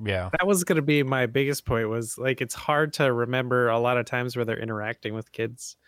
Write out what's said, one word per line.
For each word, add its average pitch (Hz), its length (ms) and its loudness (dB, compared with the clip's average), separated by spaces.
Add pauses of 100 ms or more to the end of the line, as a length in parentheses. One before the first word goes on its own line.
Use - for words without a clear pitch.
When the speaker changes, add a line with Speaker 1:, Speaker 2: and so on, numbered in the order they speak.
Speaker 1:
Yeah. 95 300 -2
Speaker 2:
That 180 120 0
was 190 180 2
gonna 160 200 2
be 147 180 4
my 131 240 2
biggest 135 400 0
point 113 240 0
was, 113 280 -4
like, 131 240 -2
it's 120 120 -6
hard 151 400 0
to 139 180 4
remember 123 580 2
a 117 100 4
lot 123 180 2
of 117 80 0
times 123 300 -4
where 120 100 0
they're 113 140 -2
interacting 110 560 -6
with 110 160 -8
kids. 117 440 -8 (120)